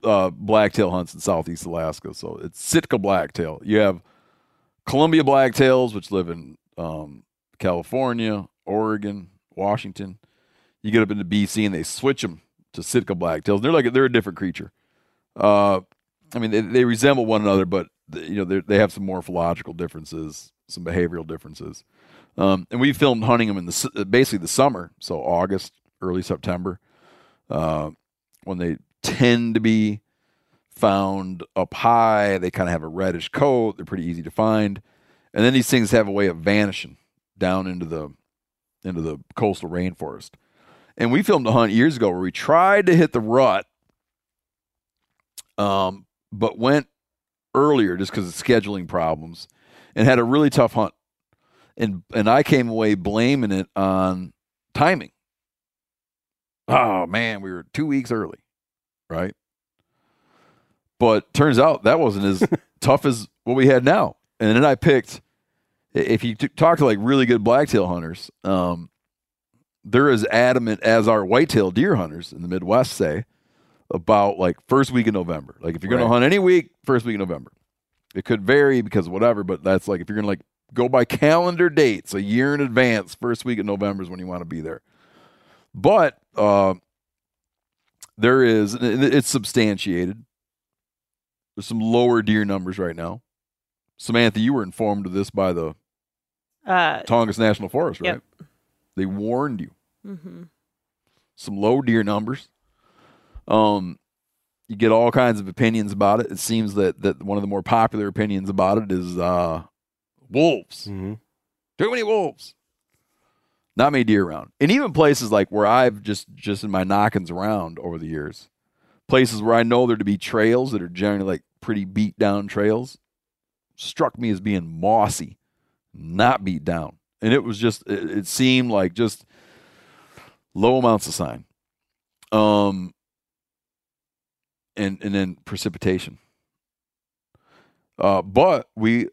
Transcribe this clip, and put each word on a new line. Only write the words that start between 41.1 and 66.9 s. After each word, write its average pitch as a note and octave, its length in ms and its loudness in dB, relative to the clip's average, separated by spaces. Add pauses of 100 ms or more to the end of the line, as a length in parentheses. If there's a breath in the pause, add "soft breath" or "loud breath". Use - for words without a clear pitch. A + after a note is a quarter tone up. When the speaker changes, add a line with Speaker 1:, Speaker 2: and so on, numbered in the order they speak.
Speaker 1:
we D#3 120 2
filmed D#3 240 2
a A2 40 2
hunt A#2 200 4
years C3 240 4
ago A2+ 140 2
where F2+ 100 -2
we F#2 120 -4
tried F#3 560 2
to F3 80 6
hit D#3+ 180 4
the B2+ 80 -2
rut, A2 460 2 (1900)
um, G2 480 -2 (260)
but A2 260 -2
went C3 300 2 (680)
earlier B2+ 420 4
just F#2+ 140 -4
'cause G2 160 -4
of E2 60 -14
scheduling G2+ 540 0
problems, D#2+ 600 -6 (480 soft breath)
and A2 120 4
had B2+ 120 6
a A#2+ 40 2
really C#3+ 260 2
tough B2+ 240 2
hunt. G#2+ 200 -2 (840)
And, G2+ 260 -4 (100)
and G#2+ 160 0
I C3+ 140 6
came B2+ 260 2
away A2 260 0
blaming A2 560 -2
it F#2+ 240 -4
on F#2+ 580 -2 (400)
timing. D3 380 0 (1600)
Oh, G#2+ 400 2
man, A2 340 -4
we F#2+ 100 -10
were F2 220 -12
two D3+ 120 -2
weeks C3+ 260 -2
early, G#2 280 -6 (720)
right? F2 260 -6 (1600)
But A2+ 340 2
turns C#3+ 260 4
out D#3 240 4
that B2+ 160 4
wasn't G2+ 260 0
as G2 220 2 (160)
Speaker 2:
<laughs> - 160 -20
Speaker 1:
tough C3+ 260 2
as A#2+ 220 0 (160)
what A#2+ 120 -2
we C3 120 6
had C3 160 6
now. D3 340 2 (220)
And A2 160 2
then B2+ 80 6
I C#3+ 120 4
picked, - 460 0 (760)
i-, - 40 0
if G#2+ 240 0
you A#2 120 -4
t-, C3 120 -4
talk E3 300 2
to, D3+ 80 4
like, G#2+ 160 2